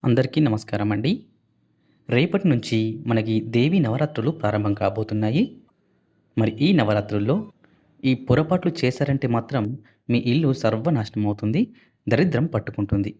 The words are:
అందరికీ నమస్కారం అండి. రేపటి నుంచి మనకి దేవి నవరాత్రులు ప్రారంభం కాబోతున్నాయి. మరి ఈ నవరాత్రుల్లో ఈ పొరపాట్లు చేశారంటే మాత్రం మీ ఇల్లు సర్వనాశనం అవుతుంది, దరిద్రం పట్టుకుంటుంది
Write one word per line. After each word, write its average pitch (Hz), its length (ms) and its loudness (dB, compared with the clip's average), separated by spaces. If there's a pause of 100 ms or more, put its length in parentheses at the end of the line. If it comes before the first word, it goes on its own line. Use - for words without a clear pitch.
అందరికీ 127 340 2
నమస్కారం 107 520 0
అండి. 135 300 -2 (880)
రేపటి 139 380 2
నుంచి 113 580 0
మనకి 110 340 0
దేవి 120 380 2
నవరాత్రులు 131 520 0
ప్రారంభం 104 440 -2
కాబోతున్నాయి. 107 840 0 (800)
మరి 117 220 0
ఈ 170 120 4
నవరాత్రుల్లో 107 800 0 (520)
ఈ 131 100 4
పొరపాట్లు 156 580 0 (120)
చేశారంటే 135 440 0
మాత్రం 117 500 -2 (320)
మీ 120 80 4
ఇల్లు 131 340 2
సర్వనాశనం 110 760 0
అవుతుంది, 107 480 -2 (340)
దరిద్రం 139 380 2
పట్టుకుంటుంది 101 720 -2